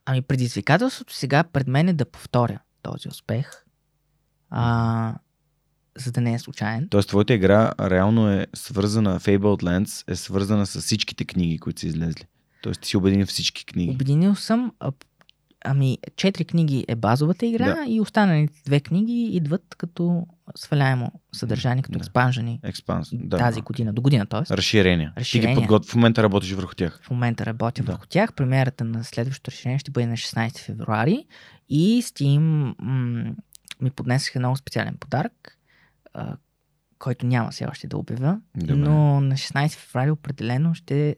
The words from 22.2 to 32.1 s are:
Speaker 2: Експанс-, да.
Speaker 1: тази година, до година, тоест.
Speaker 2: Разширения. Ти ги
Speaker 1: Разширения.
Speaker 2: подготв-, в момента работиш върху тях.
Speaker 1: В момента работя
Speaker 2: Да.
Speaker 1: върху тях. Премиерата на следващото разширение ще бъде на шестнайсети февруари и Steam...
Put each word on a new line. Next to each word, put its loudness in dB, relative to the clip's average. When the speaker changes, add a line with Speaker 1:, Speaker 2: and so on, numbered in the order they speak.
Speaker 2:
Експанс-, -6
да. 0
Speaker 1:
тази 0
година, -4
до -2
година, 2
тоест. -4
Speaker 2:
Разширения. 2
Ти -14
ги -8
Speaker 1:
Разширения. 2
Speaker 2:
подготв-, 4
в -4
момента 6
работиш 2
върху -6
тях. -4
Speaker 1:
В -12
момента -2
работя -4
Speaker 2:
Да. -4
Speaker 1:
върху -10
тях. 0
Премиерата 0
на -4
следващото -6
разширение -4
ще -8
бъде 0
на -2
шестнайсети -4
февруари 0
и 2
Steam... 0